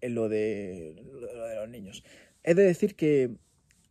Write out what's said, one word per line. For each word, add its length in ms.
en 140
lo 120
de, 760
lo 400
de 100
los 140
niños. 340
He 120
de 80
decir 320
que 400